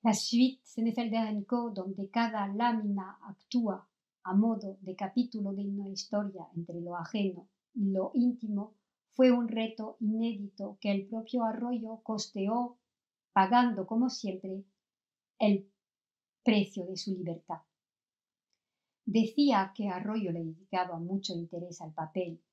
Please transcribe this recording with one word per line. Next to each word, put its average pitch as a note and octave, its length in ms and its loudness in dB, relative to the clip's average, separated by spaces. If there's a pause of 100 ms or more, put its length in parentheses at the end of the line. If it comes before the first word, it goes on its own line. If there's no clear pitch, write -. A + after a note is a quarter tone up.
La A3+ 100 4
suite B3 500 4
Sennefelder A3+ 640 -2
and G#3 180 -4
Co., A#3+ 240 -2
donde G3 400 -6
cada A3 380 0
lámina G3+ 760 -2
actúa - 640 -4 (360)
a F#3 120 -2
modo G3+ 460 2
de F#3 140 -10
capítulo G3+ 580 -2
de G3+ 120 -4
una G3+ 220 -4
historia G3 680 -6
entre E3+ 260 -6
lo F3 160 -8
ajeno F3+ 500 -4 (260)
y G3 180 0
lo F#3+ 220 0
íntimo, A3+ 600 0 (360)
fue B3+ 200 8
un A#3+ 160 2
reto A3 520 -6
inédito G#3 840 -2
que G3+ 100 0
el G3 160 0
propio A3+ 360 -4
Arroyo A3+ 600 -4
costeó, A3 720 -2 (560)
pagando, G3 540 6
como A#3 220 2
siempre, F#3+ 560 -6 (760)
el G#3 320 4 (720)
precio G3+ 420 4
de F#3 120 -8
su G3 180 -4
libertad. E3 460 -6 (1400)
Decía A3 720 4
que G3+ 140 -4
Arroyo G3+ 420 -2
le E3+ 120 -4
dedicaba F3 560 -4
mucho F#3+ 340 -4
interés E3+ 480 -8
al D#3 100 -12
papel. E3 480 -6 (140)